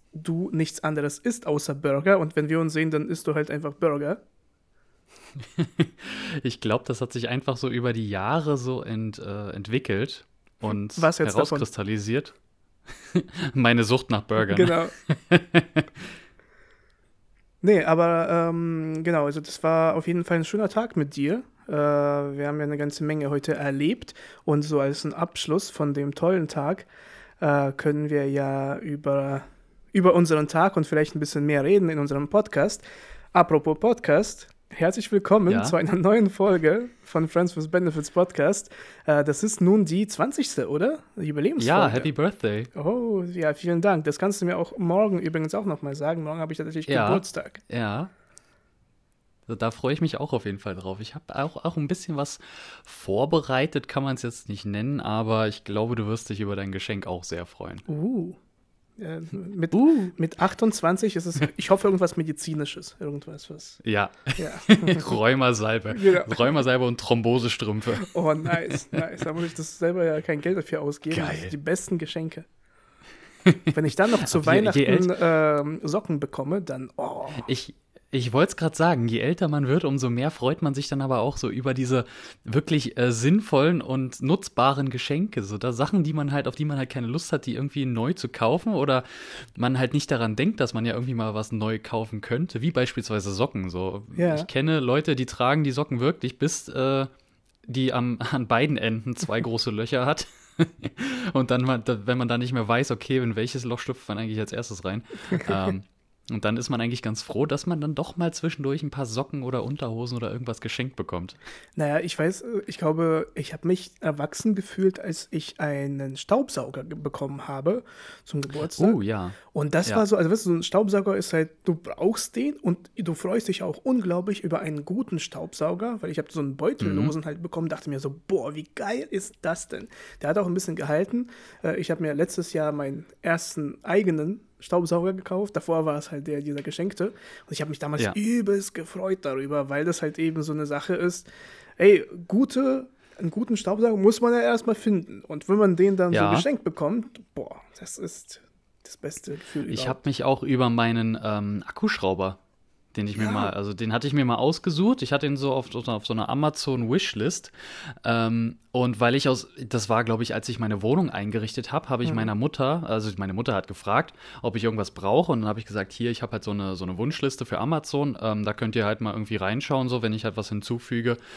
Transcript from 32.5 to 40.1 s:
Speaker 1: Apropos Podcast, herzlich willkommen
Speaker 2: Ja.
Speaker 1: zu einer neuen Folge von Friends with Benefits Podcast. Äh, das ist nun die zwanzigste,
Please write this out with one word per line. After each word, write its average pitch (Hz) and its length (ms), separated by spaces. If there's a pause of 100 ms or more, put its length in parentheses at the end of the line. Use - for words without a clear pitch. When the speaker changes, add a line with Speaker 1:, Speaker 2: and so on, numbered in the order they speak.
Speaker 1:
Apropos 156 480
Podcast, 214 640 (220)
herzlich 190 440
willkommen 196 400
Speaker 2:
Ja. 226 100
Speaker 1:
zu 175 140
einer 175 180
neuen 196 340
Folge 190 600 (160)
von 160 240
Friends 175 280
with 156 120
Benefits 165 420
Podcast. 180 580 (380)
Äh, 147 160
das 143 220
ist 214 160
nun 190 240
die 185 240
zwanzigste, 247 600